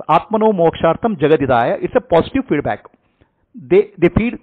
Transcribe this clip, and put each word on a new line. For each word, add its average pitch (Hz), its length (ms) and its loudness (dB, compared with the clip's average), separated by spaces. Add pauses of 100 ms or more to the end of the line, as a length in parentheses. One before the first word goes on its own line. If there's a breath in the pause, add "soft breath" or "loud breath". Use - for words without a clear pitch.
(100)
Atmano 214 420 0
Mokshartham 170 640 0
Jagadidaya. 139 640 0
It's - 140 -6
a 247 60 0
positive 175 480 0
feedback. 127 360 -4 (680)
They, 180 440 0
they 165 180 2
feed 220 260 0